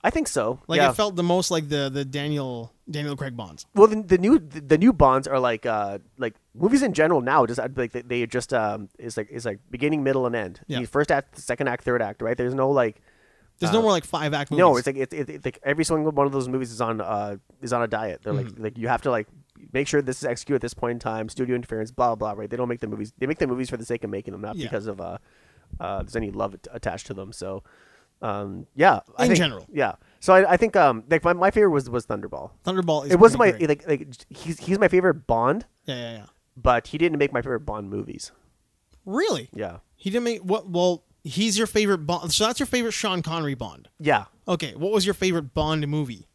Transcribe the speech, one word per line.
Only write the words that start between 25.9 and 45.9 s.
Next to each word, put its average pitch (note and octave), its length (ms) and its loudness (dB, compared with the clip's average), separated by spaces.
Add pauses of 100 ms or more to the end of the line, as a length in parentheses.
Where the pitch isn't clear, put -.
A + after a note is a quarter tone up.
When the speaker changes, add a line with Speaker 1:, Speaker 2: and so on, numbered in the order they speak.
Speaker 1:
there's G#2 180 -8
any A2 140 -4
love G2+ 240 -4
at-, - 180 -20
attached F#2+ 360 -8
to - 60 -10
them. G2 180 -14
So, F#2+ 300 -10 (600)
um, G2+ 520 -6
yeah, C#3+ 260 4 (180)
I B3 60 4
Speaker 2:
In B3 60 4
Speaker 1:
think, F#3+ 80 6
Speaker 2:
general. C3+ 320 -2
Speaker 1:
yeah. C3 260 -2 (240)
So - 120 4
I, F#3+ 200 8
I F3+ 40 6
think, G#3+ 200 2
um, C3 340 4
like, D#3+ 140 2
my, E3+ 100 4
my F3+ 160 4
favorite G#3 200 4
was, C3+ 200 0
was A#2+ 160 -4
Thunderball. G2+ 440 -8 (140)
Speaker 2:
Thunderball E3+ 420 0
is D#3+ 60 2
Speaker 1:
It F3 80 6
wasn't D3 200 8
my, A3 100 6
Speaker 2:
pretty F#3+ 160 -2
great. D3 220 -2
Speaker 1:
like, D3 120 0
like, D3 80 -14 (220)
he's, - 300 -12
he's F#3+ 180 -2
my G#3 100 6
favorite F3+ 380 4
Bond. B2 400 2 (180)
Speaker 2:
Yeah, C3+ 120 -8
yeah, A#2 160 -10
yeah. G#2+ 140 -16 (300)
Speaker 1:
But A#2+ 320 2
he - 100 -10
didn't D#3+ 200 2
make C#3+ 140 2
my A#2+ 100 -2
favorite B2 240 -4
Bond G#2 240 -8
movies. - 420 -10 (720)
Speaker 2:
Really? G3 480 -2
Speaker 1:
Yeah. F#2+ 260 -10 (180)
Speaker 2:
He - 140 -8
didn't A#3+ 140 -2
make A#3 160 -4
what? F#3+ 300 -4
Well, F3 340 2 (200)
he's G3 340 0
your A3 80 2
favorite G3+ 320 2
Bond. D#3+ 340 -4
So G#3+ 140 2
that's A#3+ 140 -2
your C4+ 60 0
favorite A#3 260 -2
Sean F#3 280 -2
Connery D#3+ 340 -4
Bond. G2+ 340 -12 (100)
Speaker 1:
Yeah. C3+ 260 2 (240)
Speaker 2:
Okay. D#3+ 260 -2
What F3+ 180 -2
was G3+ 120 2
your G3 100 0
favorite E3+ 380 -2
Bond D#3 360 0
movie? C#3+ 460 -4